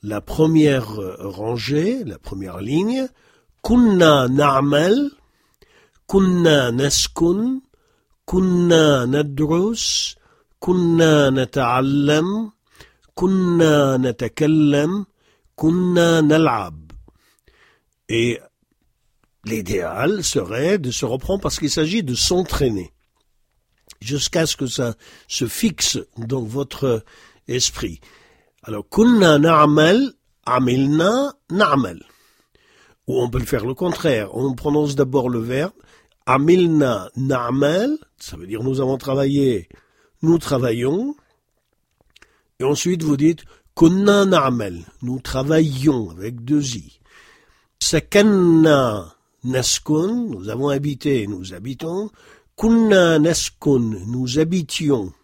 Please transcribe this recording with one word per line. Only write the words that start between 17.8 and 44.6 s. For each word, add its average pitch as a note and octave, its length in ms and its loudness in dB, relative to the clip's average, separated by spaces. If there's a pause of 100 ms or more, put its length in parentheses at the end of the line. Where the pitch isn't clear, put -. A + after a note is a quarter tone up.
Et A#2 300 -2 (1040)
l'idéal G#2 800 -4
serait C3 540 -2
de C3 120 -6
se A#2 140 -6
reprendre A#2 380 -4
parce - 160 -6
qu'il C#3+ 120 -4
s'agit E3 320 -2
de B2+ 120 -4
s'entraîner B2 800 -2 (1040)
jusqu'à C#3+ 460 -4
ce - 100 -4
que C3+ 100 -6
ça A#2+ 280 -4 (320)
se - 200 -6
fixe - 520 -2 (180)
dans A#2 260 -6
votre B2 600 -4 (440)
esprit. A#2 520 -6 (640)
Alors, G#2 260 -12
kunna G3+ 500 4
na'mal, D#3 760 4 (320)
amilna C#3+ 880 0 (160)
na'mal. C#3 520 -2 (1040)
Ou B2+ 140 -2
on B2 80 -2
peut B2 120 -2
le A#2 40 -4
faire A2+ 220 -4
le C3 80 -6
contraire. B2+ 600 -2
On C3 200 -2
prononce D3 400 -2
d'abord C3 340 0
le A#2+ 120 -4
verbe, C3 340 -6 (500)
amilna C#3+ 920 2
na'mal, C#3 840 -2 (200)
ça - 200 -18
veut E2+ 80 -16
dire A2 160 -8
nous C3 180 -4
avons C3 160 -2
travaillé, C3+ 720 -2 (540)
nous E3 160 4
travaillons. C#3 760 -2 (1400)
Et B2+ 60 -8
ensuite, D#3+ 380 -2
vous D3 160 -2
dites, D#3 260 0 (320)
kunna G3 480 4
na'mal, B2 580 0 (200)